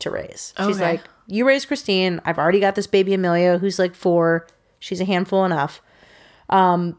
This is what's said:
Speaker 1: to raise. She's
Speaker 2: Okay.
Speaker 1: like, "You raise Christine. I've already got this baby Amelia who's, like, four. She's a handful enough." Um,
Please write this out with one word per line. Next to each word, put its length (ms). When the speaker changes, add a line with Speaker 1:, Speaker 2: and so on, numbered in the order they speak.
Speaker 1:
to 100
raise. 480
She's 220
Speaker 2:
Okay. 120
Speaker 1:
like, 100
"You 200
raise 180
Christine. 600
I've 140
already 220
got 140
this 140
baby 260
Amelia 440
who's, 200
like, 160
four. 520
She's 220
a 40
handful 400
enough." 360
Um, 500